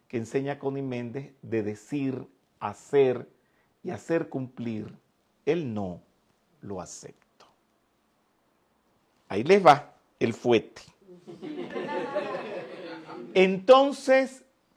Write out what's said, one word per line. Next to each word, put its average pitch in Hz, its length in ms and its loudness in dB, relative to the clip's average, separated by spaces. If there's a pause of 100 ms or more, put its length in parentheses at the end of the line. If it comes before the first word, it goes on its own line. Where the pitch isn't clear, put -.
que 127 80 -6
enseña 139 420 -4
Connie 139 220 -4
Méndez 123 520 -8 (100)
de 110 200 -2
decir, 127 640 -6 (320)
hacer 123 680 2 (540)
y 180 80 -8
hacer 160 360 -2
cumplir 117 680 -8 (480)
el 147 280 0
"no 92 280 -6 (600)
lo 98 200 -10
acepto". - 640 -20 (1800)
Ahí 101 140 -2
les 185 220 6
va 139 280 8 (260)
el 117 140 0
fuete. 117 480 2 (2500)
Entonces, 254 1080 4 (340)